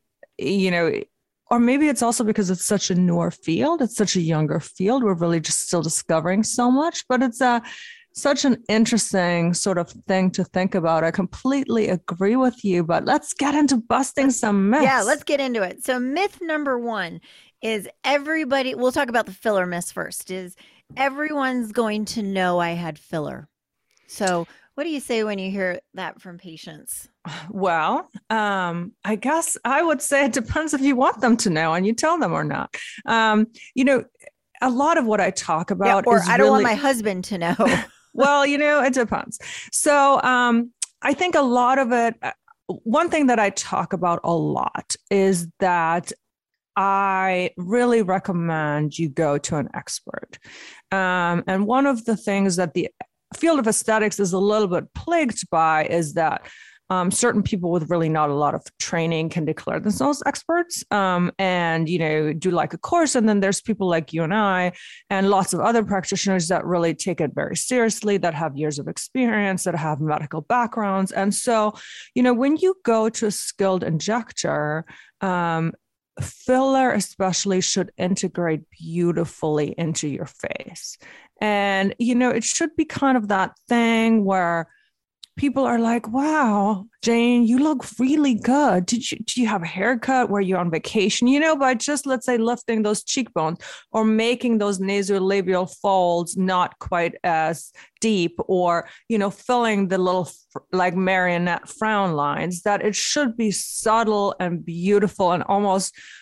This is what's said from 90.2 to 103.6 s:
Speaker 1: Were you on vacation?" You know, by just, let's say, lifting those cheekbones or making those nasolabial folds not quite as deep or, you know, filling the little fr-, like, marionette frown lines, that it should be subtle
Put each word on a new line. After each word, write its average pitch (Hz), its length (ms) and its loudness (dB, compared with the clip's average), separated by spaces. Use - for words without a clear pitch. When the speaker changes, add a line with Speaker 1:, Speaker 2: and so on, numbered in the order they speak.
Speaker 1:
Were 202 120 0
you 185 160 0
on 175 120 0
vacation?" 196 580 0
You 277 120 4
know, 311 160 2
by 269 180 2
just, 285 320 -2
let's 262 200 -2
say, 247 120 2
lifting 226 460 0
those 208 200 0
cheekbones 170 540 -2
or 220 100 2
making 233 540 2
those 202 220 0
nasolabial 190 1000 0
folds 175 540 2
not 185 440 0
quite 170 440 -2
as 160 480 -2
deep 185 440 0
or, 180 440 0
you 226 100 0
know, 202 120 0
filling 220 580 0
the 185 100 0
little 185 280 2
fr-, - 340 -16
like, 180 220 0
marionette 180 720 0
frown 208 440 -2
lines, 151 520 -4
that 202 220 0
it 208 100 -2
should 247 420 -2
be 220 140 0
subtle 214 880 0